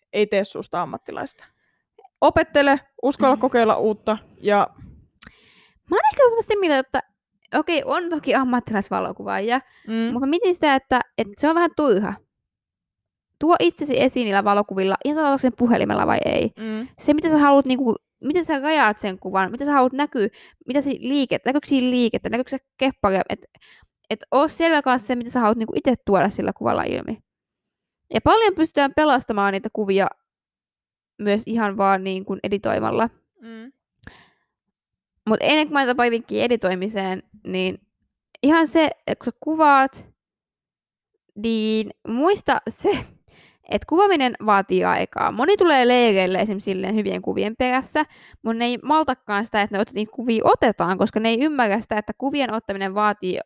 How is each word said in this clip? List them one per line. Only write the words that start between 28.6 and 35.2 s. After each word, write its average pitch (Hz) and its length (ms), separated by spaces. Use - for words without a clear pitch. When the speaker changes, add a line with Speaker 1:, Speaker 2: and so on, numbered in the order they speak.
Speaker 2:
pelastamaan 226 560
niitä 196 200
kuvia 196 340
myös 208 280
ihan 214 300
vaan, 196 280
niin 190 200
kuin, 190 180
editoimalla. 202 640
Speaker 1:
Mm. 226 320